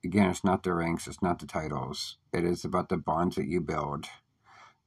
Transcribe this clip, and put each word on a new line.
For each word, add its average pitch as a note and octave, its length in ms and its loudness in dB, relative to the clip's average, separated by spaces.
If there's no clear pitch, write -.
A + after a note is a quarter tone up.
Again, F#2 260 4
it's - 140 -4
not F#2+ 180 4
the F2+ 100 0
ranks, E2+ 340 0
it's F2+ 160 -6
not F2 160 2
the - 80 -12
titles. C#2+ 680 -6
It E2+ 120 2
is F2 200 0
about F2+ 240 0
the F2+ 80 0
bonds E2 400 0
that C#2+ 100 -2
you E2+ 140 0
build, D2 460 -4